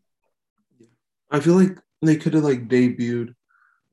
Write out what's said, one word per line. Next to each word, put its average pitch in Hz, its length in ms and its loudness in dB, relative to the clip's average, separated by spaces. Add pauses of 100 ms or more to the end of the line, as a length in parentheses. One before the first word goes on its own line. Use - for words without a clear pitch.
(1300)
I 143 100 0
feel 165 140 2
like 185 240 2 (240)
they 156 140 2
coulda, 156 240 -2
like, 127 280 -2
debuted 120 680 -2 (580)